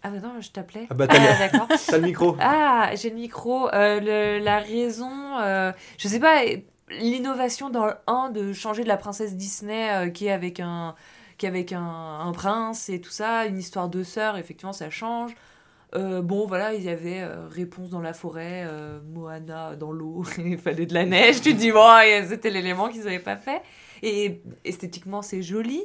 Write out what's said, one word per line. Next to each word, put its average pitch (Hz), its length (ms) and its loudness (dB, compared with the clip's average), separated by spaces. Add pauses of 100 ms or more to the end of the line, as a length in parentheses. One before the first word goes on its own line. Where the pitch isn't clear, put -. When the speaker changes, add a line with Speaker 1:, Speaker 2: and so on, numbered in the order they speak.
Speaker 1:
Ah 202 80 -8
bah 202 100 -8
non, 240 200 -10
je 208 100 -16
t'appelais. 208 400 -12
Speaker 2:
Ah - 40 -6
bah, 127 120 2
t'as 294 120 10
le, - 120 10
Speaker 1:
Ah, 208 80 6 (100)
d'accord. 233 200 2 (100)
Speaker 2:
<laughs> - 80 -4
t'as 160 120 4
le 160 60 4
micro. 170 360 2
Speaker 1:
Ah, 277 560 4
j'ai 220 140 -4
le 220 60 -10
micro. 240 560 -4
Euh, 208 280 4
le, 208 440 0
la 208 140 4
raison, 240 800 -4
euh, 190 300 0 (280)
je 202 100 -6
sais 214 100 0
pas, 302 240 6 (480)
l'innovation 247 800 -2
dans 233 160 0
le 214 60 0 (160)
un 254 220 0
de 202 220 -6
changer 214 300 -6
de 226 60 -4
la 208 80 4
princesse 202 400 -8
Disney, 208 560 -6
euh, 185 160 0
qui 175 180 -6
est 202 60 0
avec 180 260 -4
un, 170 380 -8 (400)
qui - 100 -6
est - 20 -2
avec 185 240 -4
un, 180 80 -6
un 165 520 -8
prince 220 560 -4
et 185 120 -6
tout 180 100 -18
ça, 226 360 -2
une 196 120 -4
histoire 180 300 -6
de 180 140 -6
sœurs, 214 340 -4
effectivement, 175 360 -12
ça 165 180 -12
change. 233 420 -8 (600)
Euh, 185 260 -2
bon, 196 260 -2
voilà, 196 280 -2
il 208 80 -6
y 180 80 -6
avait, 170 320 -6
euh, 165 260 -12
Réponse 175 400 -10
dans 175 140 -8
la 165 100 -8
forêt, 165 540 -10
euh, 151 340 -12 (140)
Moana 160 600 -12
dans 151 160 -12
l'eau, 160 400 -8
<laughs> - 80 -8
il 175 200 -4
fallait 170 280 -4
de 170 80 -8
la 175 120 2
neige, 220 340 6
tu 302 140 4
te 208 40 0
dis, 226 140 4
bon, 226 280 12
et 214 280 6
c'était 220 220 -2
l'élément 185 380 -2
qu'ils 226 180 -10
avaient 185 120 -4
pas 196 180 -6
fait. 277 260 -6 (400)
Et 202 400 -2 (240)
esthétiquement, 190 560 -10
c'est 190 200 -8
joli. 226 420 -4